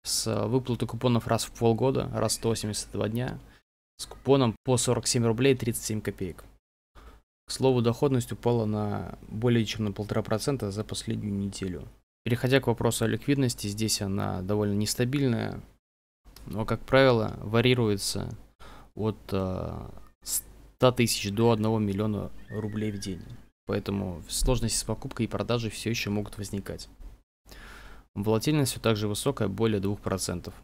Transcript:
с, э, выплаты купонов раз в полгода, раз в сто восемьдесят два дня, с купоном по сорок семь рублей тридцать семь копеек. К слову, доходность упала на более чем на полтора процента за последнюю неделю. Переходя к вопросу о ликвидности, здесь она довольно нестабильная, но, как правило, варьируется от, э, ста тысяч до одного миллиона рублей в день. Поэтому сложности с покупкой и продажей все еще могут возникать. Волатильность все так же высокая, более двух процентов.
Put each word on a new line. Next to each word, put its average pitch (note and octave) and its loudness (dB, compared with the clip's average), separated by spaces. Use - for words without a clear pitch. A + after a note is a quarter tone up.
с, - -2
э, G#2+ 0
выплаты B2 0
купонов A#2 2
раз A2+ 2
в - -8
полгода, A#2 2
раз A2 0
в - 0
сто - -2
восемьдесят G#2+ -4
два G#2 0
дня, A#2+ -4
с - -10
купоном C3 4
по B2+ 2
сорок A#2 0
семь A#2 2
рублей B2 4
тридцать A#2 0
семь G#2+ -2
копеек. G2 -6
К - -12
слову, B2+ 4
доходность A#2+ 2
упала A#2 0
на G#2 -2
более A#2 4
чем A2 -4
на G#2 0
полтора G#2+ -2
процента A2+ -2
за G#2+ -6
последнюю A2 -4
неделю. G2 -4
Переходя B2 2
к - 0
вопросу A#2 2
о A2 2
ликвидности, B2 0
здесь G#2 -2
она G2 -2
довольно G#2 0
нестабильная, A2 0
но, A2 -4
как A2+ -2
правило, B2+ 4
варьируется G#2+ 2
от, G#2 -2
э, F#2 -4
ста - 0
тысяч A2+ 2
до A2+ 4
одного A2 2
миллиона G2+ 0
рублей G#2+ -4
в G2+ -6
день. F#2+ -8
Поэтому G2 -4
сложности A#2 0
с - -4
покупкой A#2 -4
и G#2 -8
продажей G#2+ -2
все - -6
еще A#2 -2
могут G#2 -4
возникать. F#2+ -8
Волатильность A2 2
все - -8
так A2+ 4
же G#2+ -2
высокая, G#2 0
более G#2+ 2
двух G2 -2
процентов. F#2+ -4